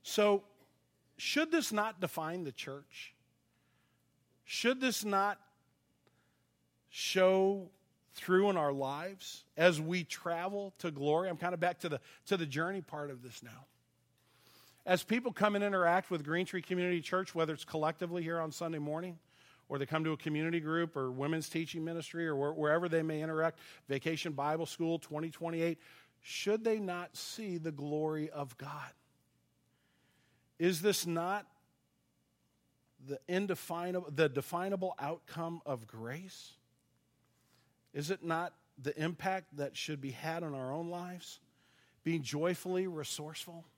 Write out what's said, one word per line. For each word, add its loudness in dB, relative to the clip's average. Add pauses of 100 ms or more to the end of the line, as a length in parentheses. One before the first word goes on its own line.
So, 4 (720)
should 0
this 2
not 0
define -2
the -6
church? -12 (1300)
Should 2
this 0
not 2 (1500)
show 4 (460)
through 6
in 4
our 2
lives -6 (140)
as 8
we 0
travel -4
to -2
glory? 4
I'm -2
kind 0
of -4
back 2
to -2
the, -2 (260)
to 4
the 0
journey 0
part -8
of -12
this -16
now. -18 (1200)
As 6
people 0
come 4
and 2
interact 4
with -2
Green 0
Tree -4
Community 0
Church, -2
whether 2
it's -8
collectively -2
here -2
on -2
Sunday -4
morning, -4 (500)
or -4
they 0
come 0
to 2
a 0
community 0
group 0
or 0
women's 0
teaching -2
ministry -4
or 0
where-, 0
wherever 4
they 4
may 0
interact, 0 (320)
Vacation -2
Bible 0
School -2
twenty -6
twenty-eight, -2 (440)
should 0
they 4
not -4
see -6
the -4
glory -2
of -8
God? -10 (1700)
Is 2
this 4
not 0 (1600)
the -6
indefinable, 0
the 6
definable -2
outcome -6
of -4
grace? -12 (1400)
Is -4
it -6
not -2 (280)
the -4
impact -2
that -4
should -6
be -6
had -6
on -4
our -4
own -4
lives? -10 (640)
Being 2
joyfully 0
resourceful? -8 (140)